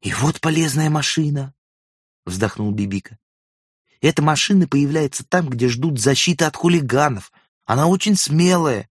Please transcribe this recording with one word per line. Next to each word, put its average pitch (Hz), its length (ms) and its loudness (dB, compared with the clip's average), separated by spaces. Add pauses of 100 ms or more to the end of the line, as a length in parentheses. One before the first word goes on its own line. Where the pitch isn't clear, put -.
«И - 100 -6
вот 139 300 -2
полезная 156 480 0
машина», 147 640 -2 (720)
вздохнул 104 460 -4
Бибика. 101 460 -6 (840)
«Эта 156 180 2
машина 156 480 2
появляется 143 560 -2
там, 175 240 -2
где 123 200 0
ждут 131 320 -2
защиты 139 440 2
от 151 120 -2
хулиганов. 143 760 0 (320)
Она 131 220 2
очень 190 300 2
смелая. 160 840 2